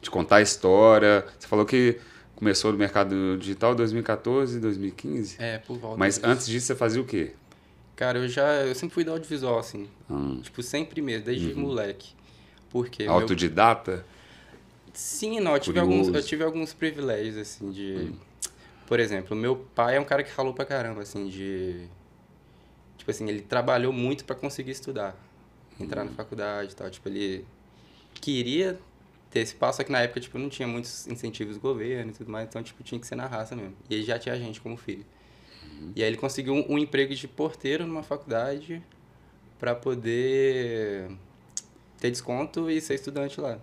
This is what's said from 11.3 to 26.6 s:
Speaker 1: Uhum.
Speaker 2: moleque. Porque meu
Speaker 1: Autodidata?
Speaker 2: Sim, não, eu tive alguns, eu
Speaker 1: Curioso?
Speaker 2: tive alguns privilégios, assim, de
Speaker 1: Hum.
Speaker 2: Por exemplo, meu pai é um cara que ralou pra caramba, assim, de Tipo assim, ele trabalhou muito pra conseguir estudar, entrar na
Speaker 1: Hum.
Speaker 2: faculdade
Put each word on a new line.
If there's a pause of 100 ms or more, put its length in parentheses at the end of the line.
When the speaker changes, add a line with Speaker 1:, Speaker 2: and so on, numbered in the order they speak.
Speaker 1:
Uhum.
Speaker 2:
moleque. (600)
Porque
meu
Speaker 1:
Autodidata? (880)
Speaker 2:
Sim,
não,
eu
tive
alguns,
eu
Speaker 1:
Curioso?
Speaker 2:
tive
alguns
privilégios,
assim,
de
Speaker 1:
Hum. (720)
Speaker 2:
Por
exemplo,
meu (180)
pai
é
um
cara
que
ralou
pra
caramba,
assim,
de (1120)
Tipo
assim,
ele
trabalhou
muito
pra
conseguir
estudar, (640)
entrar
na
Speaker 1:
Hum.
Speaker 2:
faculdade